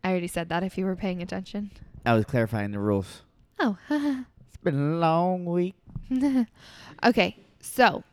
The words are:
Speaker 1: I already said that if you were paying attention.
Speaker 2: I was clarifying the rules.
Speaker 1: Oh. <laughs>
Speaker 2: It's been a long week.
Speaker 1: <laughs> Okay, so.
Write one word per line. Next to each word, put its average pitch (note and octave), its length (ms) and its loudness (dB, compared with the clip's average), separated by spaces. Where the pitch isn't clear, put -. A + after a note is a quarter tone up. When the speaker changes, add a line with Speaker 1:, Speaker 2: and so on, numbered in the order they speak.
Speaker 1:
I F#3 80 -2
already F3+ 160 -2
said E3+ 220 -6
that F3 140 -2
if F#3+ 140 -6
you F#3 80 -2
were F#3 100 -2
paying F3+ 260 -4
attention. F#3+ 500 -10
Speaker 2:
I A#2 80 4
was A2 120 4
clarifying G#2+ 460 -2
the G#2 80 -6
rules. G2+ 420 0
Speaker 1:
Oh. A3+ 180 0
<laughs> C#4+ 360 -2
Speaker 2:
It's - 260 -4
been C#3+ 200 2
a E3 40 -2
long F3 480 2
week. F3 300 0
Speaker 1:
<laughs> C4 380 2
Okay, G3 340 4
so. - 540 2